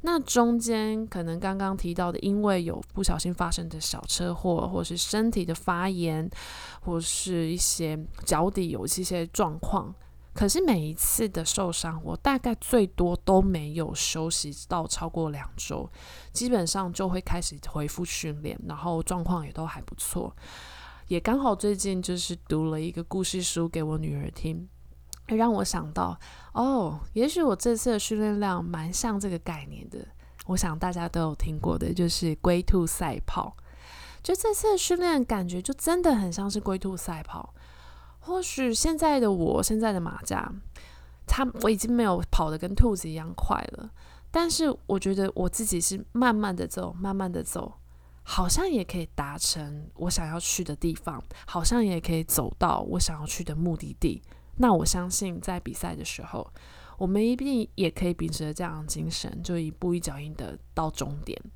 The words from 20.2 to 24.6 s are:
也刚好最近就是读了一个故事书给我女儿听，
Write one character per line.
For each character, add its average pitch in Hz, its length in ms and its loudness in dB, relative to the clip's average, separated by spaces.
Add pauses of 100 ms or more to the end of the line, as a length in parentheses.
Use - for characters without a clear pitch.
也 170 120 0
刚 240 180 2
好 254 160 4
最 208 220 2
近 190 240 -2
就 180 160 -2
是 175 180 -4 (140)
读 156 220 2
了 156 100 -2
一 165 100 -4
个 170 140 -6
故 185 180 -2
事 185 200 -2
书 170 260 0
给 165 140 -2
我 156 160 -2
女 151 180 -2
儿 143 140 -4
听， 165 360 -6 (600)